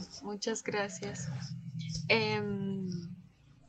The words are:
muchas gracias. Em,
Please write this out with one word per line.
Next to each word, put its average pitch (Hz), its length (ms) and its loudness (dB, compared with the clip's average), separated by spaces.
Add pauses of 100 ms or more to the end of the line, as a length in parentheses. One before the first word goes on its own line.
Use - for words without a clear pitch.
(240)
muchas 208 400 -2
gracias. 202 640 -2 (800)
Em, 202 840 4 (800)